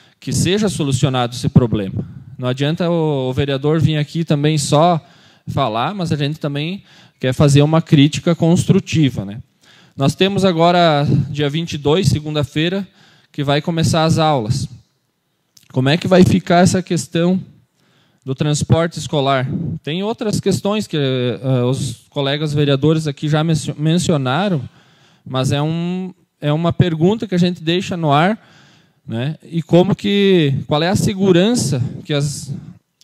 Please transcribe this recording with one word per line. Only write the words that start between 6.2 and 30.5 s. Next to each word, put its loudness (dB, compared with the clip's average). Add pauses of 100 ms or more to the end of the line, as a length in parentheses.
também -6 (360)
quer 0
fazer 6
uma 2
crítica 2
construtiva, 0
né? -12 (580)
Nós 2
temos 0
agora, 4 (220)
dia -2
vinte -6
e -8
dois, 0
segunda-feira, -2 (440)
que -6
vai 0
começar 0
as 2
aulas. 0 (1080)
Como 0
é 2
que -4
vai 8
ficar 2
essa 4
questão -2 (840)
do -6
transporte 0
escolar? 0 (320)
Tem -6
outras -4
questões -2
que, -6
eh, -2
os -4
colegas -4
vereadores 2
aqui -6
já 0
mencio-, -2
mencionaram, 0 (640)
mas -2
é 0
um, -4 (260)
é 0
uma 0
pergunta 0
que -8
a 2
gente 0
deixa -2
no 0
ar, 4 (680)
né? -6
E -6
como 4
que, 2 (140)